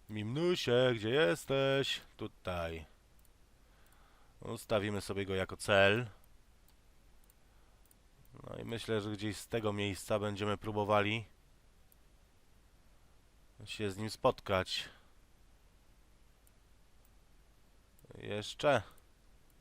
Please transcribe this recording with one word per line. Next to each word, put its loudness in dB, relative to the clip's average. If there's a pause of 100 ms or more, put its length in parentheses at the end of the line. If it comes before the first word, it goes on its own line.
Mimnusie, 2
gdzie -2
jesteś? 2 (160)
Tutaj. -6 (1500)
Ustawimy -2
sobie -4
go -2
jako -2
cel. 6 (2500)
No -12
i -10
myślę, -4
że -6
gdzieś -4
z -14
tego -2
miejsca -2
będziemy -2
próbowali 0 (2500)
się -4
z -10
nim -4
spotkać. 0 (3250)
Jeszcze. -2 (800)